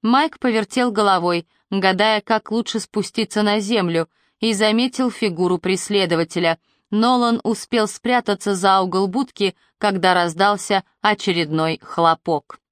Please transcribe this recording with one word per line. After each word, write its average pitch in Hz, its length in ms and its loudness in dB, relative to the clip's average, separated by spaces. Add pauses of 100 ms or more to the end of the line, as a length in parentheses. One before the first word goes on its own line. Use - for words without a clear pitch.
Майк 269 380 0
повертел 240 520 0
головой, 180 560 0 (220)
гадая, 196 520 2
как - 300 -4
лучше 226 280 -4
спуститься 208 640 -4
на 208 160 2
землю, 180 500 0 (300)
и 226 140 0
заметил 240 580 0
фигуру 180 480 -2
преследователя. 170 1000 0 (340)
Нолан 233 520 2
успел 214 440 -2
спрятаться 214 680 -2
за 190 260 2
угол 185 260 -2
будки, 202 480 -4 (220)
когда 185 360 2
раздался 190 680 0 (180)
очередной 160 800 0
хлопок. 165 760 -2 (120)